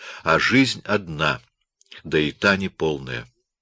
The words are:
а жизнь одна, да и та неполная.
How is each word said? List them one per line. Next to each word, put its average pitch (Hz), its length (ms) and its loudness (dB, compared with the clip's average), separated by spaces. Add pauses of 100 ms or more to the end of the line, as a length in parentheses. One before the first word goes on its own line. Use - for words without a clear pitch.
(220)
а 80 160 4
жизнь 120 460 2
одна, 80 560 -2 (640)
да 78 140 0
и 76 120 2
та 98 260 2
неполная. 73 720 -4 (360)